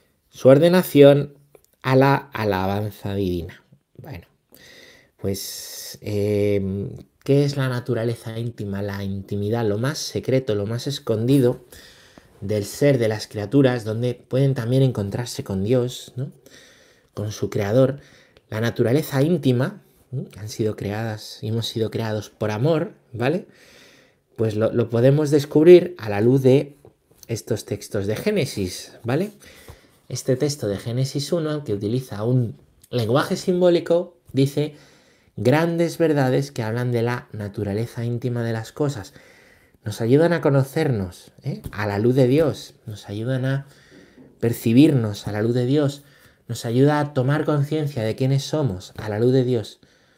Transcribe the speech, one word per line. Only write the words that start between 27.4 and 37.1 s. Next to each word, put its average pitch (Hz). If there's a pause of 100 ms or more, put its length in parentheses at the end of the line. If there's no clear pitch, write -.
textos 101
de 107
Génesis, 139 (100)
¿vale? 156 (760)
Este 131
texto 143
de 98
Génesis 135
uno, 151
que 107
utiliza 104
un 123 (320)
lenguaje 123
simbólico, 180 (160)
dice 143 (640)
grandes 165
verdades 139
que 120
hablan 120
de 117
la 120